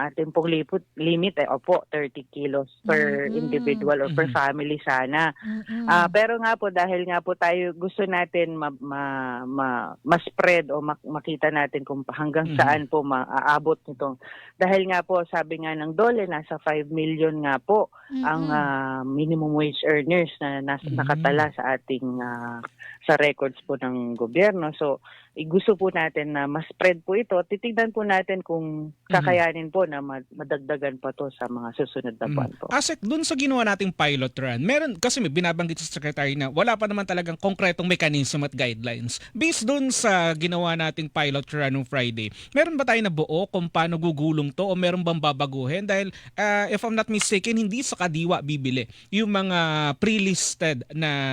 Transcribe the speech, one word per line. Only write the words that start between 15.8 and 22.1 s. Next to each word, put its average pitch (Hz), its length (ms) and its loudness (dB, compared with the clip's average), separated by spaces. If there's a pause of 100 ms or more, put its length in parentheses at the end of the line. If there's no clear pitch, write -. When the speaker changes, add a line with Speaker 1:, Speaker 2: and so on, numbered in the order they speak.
Speaker 1:
dole, 220 320 4
nasa 156 320 -6
five 151 320 -2
million 156 560 0
nga 135 160 2
po 208 320 2 (240)
ang, 160 240 0
Speaker 2:
Mm-mm. 151 160 2
Speaker 1:
ah, 135 480 0
minimum 151 480 0
wage 151 320 0
earners 156 560 2
na 139 160 -4
nas-, 139 240 -4
Speaker 3:
Mhm. 139 160 -4
Speaker 1:
nakatala 147 560 2
sa 131 240 -2
ating, 127 400 -4